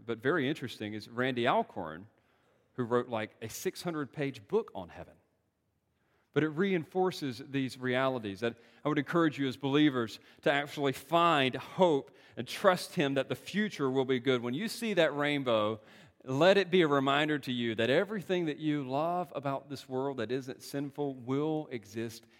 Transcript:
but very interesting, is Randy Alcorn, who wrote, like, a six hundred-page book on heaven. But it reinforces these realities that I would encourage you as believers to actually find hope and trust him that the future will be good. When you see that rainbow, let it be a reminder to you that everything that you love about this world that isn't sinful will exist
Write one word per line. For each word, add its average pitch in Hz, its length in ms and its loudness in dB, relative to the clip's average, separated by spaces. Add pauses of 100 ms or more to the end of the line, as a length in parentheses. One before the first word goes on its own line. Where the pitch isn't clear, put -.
but 113 160 -6
very 135 280 0
interesting, 110 460 -8
is 107 120 -12
Randy 123 400 -2
Alcorn, 101 600 -2 (640)
who 127 100 -4
wrote, 120 240 0
like, 110 240 -4 (100)
a 113 60 -10
six - 360 -8
hundred-page 143 640 -6
book 220 260 -2
on 90 140 -10
heaven. - 240 -16 (1200)
But 147 100 2
it 156 60 0
reinforces 175 1000 -2
these 131 280 -4
realities 123 640 -2
that 117 160 -2 (260)
I 147 60 0
would 147 80 0
encourage 156 420 0
you 139 80 0
as 127 80 -4
believers 135 640 2 (220)
to 156 100 2
actually 143 400 -2
find 151 640 4
hope 147 560 2 (240)
and 117 100 -6
trust - 500 2
him 139 180 2
that 135 160 0
the 131 60 -2
future 175 540 -2
will 131 140 2
be 131 160 2
good. 123 220 2
When 120 140 -4
you 208 120 -4
see 220 280 -4
that 156 200 4
rainbow, 127 640 2 (460)
let 156 320 6
it 185 140 2
be 185 100 6
a 160 60 6
reminder 143 500 2
to 131 140 -6
you 120 240 -2
that 113 140 2
everything 180 560 0
that 147 120 -4
you 147 260 -2
love 160 520 -2
about 139 340 -6
this 135 200 -12
world 135 280 -2
that 131 140 -4
isn't 127 320 -6
sinful 143 520 -6
will 143 540 -2
exist 113 560 -8 (140)